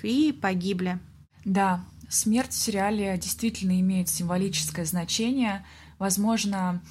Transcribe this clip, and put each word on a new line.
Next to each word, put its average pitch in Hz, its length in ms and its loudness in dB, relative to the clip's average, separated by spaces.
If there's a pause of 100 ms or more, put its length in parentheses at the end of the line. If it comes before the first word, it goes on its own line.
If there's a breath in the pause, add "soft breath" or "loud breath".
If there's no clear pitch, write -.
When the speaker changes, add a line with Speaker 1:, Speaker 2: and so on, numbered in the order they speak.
Speaker 1:
и 277 280 2
погибли. 185 680 0 (440)
Speaker 2:
Да, 190 400 2 (240)
смерть 240 440 0
в - 100 -6
сериале 202 560 0
действительно 185 600 0
имеет 185 300 2
символическое 180 760 -2
значение. 196 800 0 (320 loud breath)
Возможно, 196 920 0